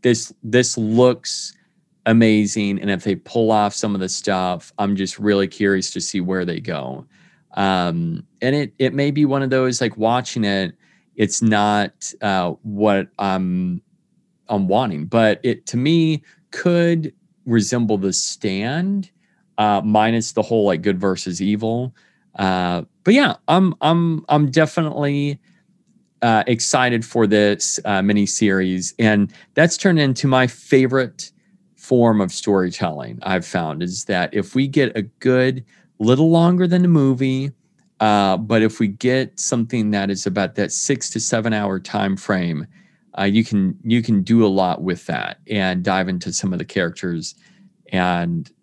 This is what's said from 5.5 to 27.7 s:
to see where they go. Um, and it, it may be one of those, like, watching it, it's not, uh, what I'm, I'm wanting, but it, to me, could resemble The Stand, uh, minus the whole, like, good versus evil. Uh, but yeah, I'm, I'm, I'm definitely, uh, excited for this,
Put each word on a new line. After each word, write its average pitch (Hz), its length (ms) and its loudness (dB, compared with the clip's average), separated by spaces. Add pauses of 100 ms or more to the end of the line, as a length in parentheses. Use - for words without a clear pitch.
to 95 80 -8
see 95 200 -6
where 90 240 -4
they 82 160 -6
go. 67 460 -10 (480)
Um, 87 720 -2 (160)
and 131 140 0
it, 147 240 -4
it 131 160 0
may 143 160 0
be 147 140 0
one 135 180 0
of 131 80 -2
those, 127 300 0
like, 113 160 -2
watching 117 480 -2
it, 98 300 -2 (420)
it's 107 260 0
not, 104 680 0 (100)
uh, 92 300 -2 (100)
what 101 460 0 (100)
I'm, 92 640 -2 (680)
I'm 101 200 -2
wanting, 95 380 -2
but 110 360 2
it, - 240 -2
to - 100 -6
me, 160 460 2 (300)
could 170 600 0 (340)
resemble 110 520 2
The 95 140 0
Stand, 147 1000 -4 (480)
uh, 104 260 2
minus 110 480 2
the 107 100 -2
whole, 110 220 0
like, 87 180 0
good 95 180 0
versus 92 420 -4
evil. 113 520 -2 (420)
Uh, 90 460 -2 (220)
but 208 100 6
yeah, 277 200 4 (140)
I'm, 180 320 4
I'm, 165 480 0
I'm 147 220 4
definitely, 143 880 -2 (840)
uh, 113 240 2
excited 120 580 0
for 113 220 0
this, 104 580 2